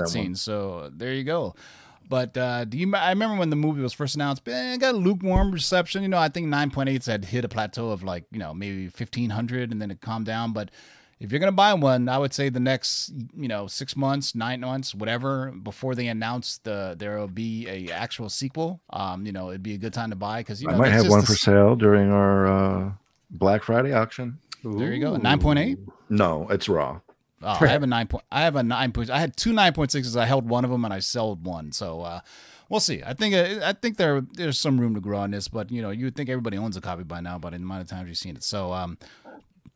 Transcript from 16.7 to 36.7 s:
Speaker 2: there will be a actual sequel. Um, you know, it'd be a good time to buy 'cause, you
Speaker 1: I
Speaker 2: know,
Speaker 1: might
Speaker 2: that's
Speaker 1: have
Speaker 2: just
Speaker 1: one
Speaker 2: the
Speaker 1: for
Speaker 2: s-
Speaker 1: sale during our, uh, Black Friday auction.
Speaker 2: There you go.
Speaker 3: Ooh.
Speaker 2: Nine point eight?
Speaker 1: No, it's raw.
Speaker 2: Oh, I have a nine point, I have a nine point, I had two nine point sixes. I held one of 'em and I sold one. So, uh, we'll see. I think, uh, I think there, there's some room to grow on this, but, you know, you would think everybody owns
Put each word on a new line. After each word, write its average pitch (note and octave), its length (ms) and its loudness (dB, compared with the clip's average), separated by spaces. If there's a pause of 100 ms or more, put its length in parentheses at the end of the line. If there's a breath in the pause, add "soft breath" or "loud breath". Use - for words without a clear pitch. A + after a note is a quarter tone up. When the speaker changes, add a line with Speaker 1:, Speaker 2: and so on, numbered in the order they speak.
Speaker 2:
there G#2 220 -6
will G#2 80 -6
be A2 400 -6
a F#2 240 -8
actual G#2+ 380 -8
sequel. D#3+ 500 -6 (100)
Um, F#2+ 360 -6
you G#2 80 -8
know, F#2 160 -8
it'd F#2 140 -10
be G#2 100 -8
a G2+ 40 -8
good G#2 160 -8
time A#2 180 -6
to G#2 40 -8
buy G#2 280 -6
'cause, G#2+ 180 -10
you C#3 80 -4
Speaker 1:
I - 40 0
Speaker 2:
know, - 40 4
Speaker 1:
might B2 80 8
Speaker 2:
that's G#2+ 100 8
Speaker 1:
have A2+ 100 10
Speaker 2:
just G2 60 8
Speaker 1:
one G#2 100 12
Speaker 2:
the G2+ 60 4
Speaker 1:
for A2 60 6
Speaker 2:
s- - 80 2
Speaker 1:
sale G2+ 340 10
during G#2 360 8
our, G2 360 6
uh, F#2+ 440 2 (400)
Black F#2+ 320 2
Friday B2 300 2
auction. A#2+ 440 -2 (260)
Speaker 2:
There A#2 300 -2
you - 80 -2
go. D3+ 140 0
Speaker 3:
Ooh. - 20 -2
Speaker 2:
Nine B2+ 220 2
point D3 200 4
eight? C#3+ 180 0 (320)
Speaker 1:
No, F2 400 2
it's G2+ 200 0
raw. D2+ 320 0 (420)
Speaker 2:
Oh, G2 180 -2
I D#3 60 8
have D3 160 4
a C3+ 40 0
nine A#2 200 0
point, - 240 -8
I C#3 100 0
have D#3+ 140 2
a C3 80 2
nine A#2+ 280 0
point, A#2 200 -4
I C#3 80 0
had D#3 180 -2
two A3+ 160 0
nine G3 180 6
point D3 200 -2
sixes. B2 260 -2
I A#2 80 4
held B2 240 2
one B2 160 2
of B2 60 -2
'em A#2+ 120 0
and G#2+ 100 -2
I F#2+ 60 -4
sold G#2 460 -4
one. D#2+ 260 -8
So, E2+ 300 -8
uh, F2 200 -10 (460 soft breath)
we'll G#3 120 0
see. F#2 240 -2
I C3 100 -8
think, G#3 220 0
uh, F#3+ 280 2
I F#3 100 0
think A3 240 -4
there, D3 240 2
there's D3 360 -4
some C3+ 220 2
room A#2 160 2
to G#2 60 -6
grow G2+ 180 -4
on G2+ 120 -2
this, G2+ 160 -6
but, G#2+ 240 -8
you A#2 120 -6
know, G2+ 80 -6
you A#2 140 -6
would B2+ 100 -6
think C#3+ 140 -6
everybody A#2 280 -4
owns G#2 180 -4